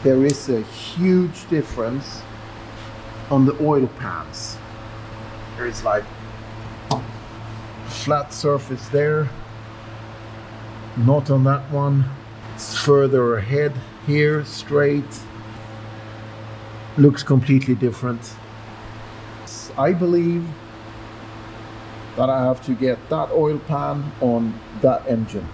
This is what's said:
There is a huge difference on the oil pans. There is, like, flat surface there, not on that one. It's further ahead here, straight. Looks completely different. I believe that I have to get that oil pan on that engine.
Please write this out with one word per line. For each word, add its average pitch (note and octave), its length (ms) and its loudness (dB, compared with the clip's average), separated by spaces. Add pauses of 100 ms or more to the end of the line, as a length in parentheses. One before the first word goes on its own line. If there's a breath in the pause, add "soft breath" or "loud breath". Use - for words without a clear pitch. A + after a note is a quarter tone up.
There C3+ 200 6
is C#3 260 2
a A2+ 120 2
huge F3+ 880 0
difference C3 720 -2 (1080)
on C3+ 140 8
the C#3 160 4
oil C#3+ 280 4 (100)
pans. - 580 -8 (1000)
There A#2+ 80 -4
is, A2+ 180 -6
like, G#2 200 2 (1900)
flat C#3+ 420 0
surface C#3 580 0
there, D3 380 4 (1700)
not C#3 360 4
on C3+ 120 6
that C3+ 280 4
one. C#3 340 4 (480)
It's - 240 -8
further C3 600 6
ahead C#3 360 0 (320)
here, D3 400 4
straight. C#3+ 760 2 (1800)
Looks C#3 260 8
completely C3+ 500 4
different. A#2 640 -2 (1400)
I C#3+ 140 4
believe E3+ 540 4 (1700)
that C3 140 2
I C3 160 4
have B2+ 200 2
to C3+ 80 0
get B2 240 2 (120)
that D#3 220 0
oil D3+ 260 4 (100)
pan C#3+ 420 -2 (120)
on A#2 320 2 (280)
that - 240 6
engine. A2 480 -2